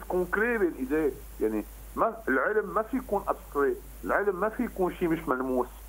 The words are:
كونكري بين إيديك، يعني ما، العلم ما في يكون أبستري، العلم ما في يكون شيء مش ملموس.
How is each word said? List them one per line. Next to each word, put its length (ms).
كونكري 500
بين 200
إيديك، 360
يعني 240
ما، 200
العلم 460
ما 80
في 140
يكون 320
أبستري، 480
العلم 360
ما 80
في 160
يكون 300
شيء 140
مش 200
ملموس. 400